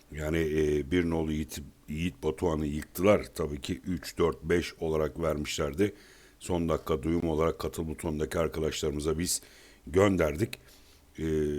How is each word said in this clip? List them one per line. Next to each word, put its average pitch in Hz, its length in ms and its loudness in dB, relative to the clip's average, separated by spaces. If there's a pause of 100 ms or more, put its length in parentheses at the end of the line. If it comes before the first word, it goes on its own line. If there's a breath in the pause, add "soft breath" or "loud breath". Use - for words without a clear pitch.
(120 loud breath)
Yani, 78 260 -2
e, 76 520 2
bir 85 200 2
nolu 80 220 0
Yiğit, 76 280 -4 (280)
Yiğit 80 340 -4
Batuhan'ı 78 440 0
yıktılar. 85 680 2
Tabii 73 260 -4
ki - 260 -6
üç, - 320 -6
dört, 82 240 2
beş 85 320 0
olarak 80 480 -2
vermişlerdi. 76 720 0 (440 loud breath)
Son 85 300 -2
dakika 78 340 0
duyum 82 260 2
olarak 80 300 2
katıl 80 300 -4
butonundaki 78 500 -4
arkadaşlarımıza 78 800 -2
biz 87 240 -2 (440 loud breath)
gönderdik. 85 720 2 (600 soft breath)
E, 78 60 -4 (340)